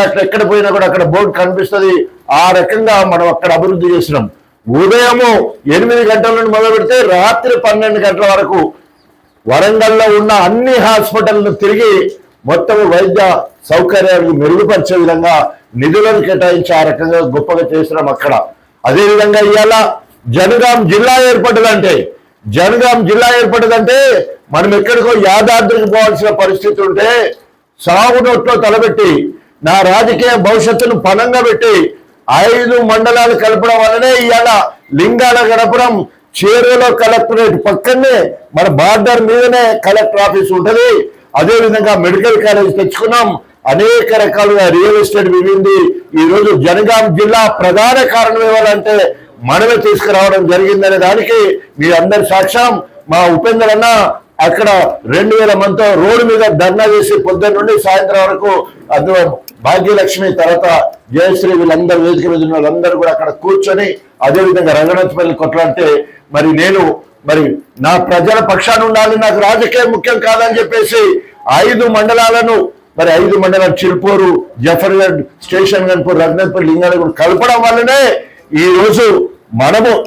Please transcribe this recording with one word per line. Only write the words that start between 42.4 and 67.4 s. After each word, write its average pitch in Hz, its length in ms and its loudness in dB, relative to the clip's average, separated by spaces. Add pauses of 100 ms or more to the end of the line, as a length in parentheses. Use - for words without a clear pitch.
కాలేజ్ 202 340 0
తెచ్చుకున్నాం, 226 520 -2 (440)
అనేక 214 380 0 (120)
రకాలుగా 202 420 0 (100)
రియల్ 208 260 2
ఎస్టేట్ 202 360 0
వివింది. 196 420 0 (420)
ఈ 160 120 2
రోజు 208 180 2 (160)
జనగాం 214 380 2 (160)
జిల్లా 220 220 2 (180)
ప్రధాన 208 360 2 (180)
కారణం 226 340 0
ఇవ్వాలంటే 214 480 0 (520)
మనమే 214 280 2 (100)
తీసుకురావడం 196 560 0 (100)
జరిగిందనే 190 540 0
దానికి 220 340 0 (400)
మీ 160 80 0 (120)
అందరి 202 300 0
సాక్ష్యం. 202 400 0 (380)
మా 165 100 0 (160)
ఉపేందర్ 220 400 0
అన్న 226 140 0 (580)
అక్కడ 190 220 -2 (460)
రెండు 208 220 0
వేల 214 240 2
మందితో 196 260 0 (140)
రోడ్డు 233 300 2
మీద 220 140 2 (160)
ధర్నా 196 320 0
చేసి 208 220 0 (120)
పొద్దున్న 196 320 0
నుండి 214 160 0 (100)
సాయంత్రం 190 400 0
వరకు 196 280 -2 (420)
అందులో 175 260 0 (460)
భాగ్యలక్ష్మి 190 600 0 (120)
తర్వాత 170 260 0 (480)
జయశ్రీ 185 460 0
వీళ్ళందరూ 170 460 0
వేదిక 165 260 0
మీద 160 120 -2
ఉన్న 160 120 -4
వాళ్ళందరూ 170 440 -2
కూడా 165 140 0
అక్కడ 151 160 -6 (140)
కూర్చొని 269 420 -2 (400)
అదేవిధంగా 180 520 2
రంగనాథపల్లి 170 640 -2
కొట్లాడితే 165 460 -2 (460)
మరి 151 180 0 (100)
నేను 190 220 0 (460)
మరి 156 140 2 (420)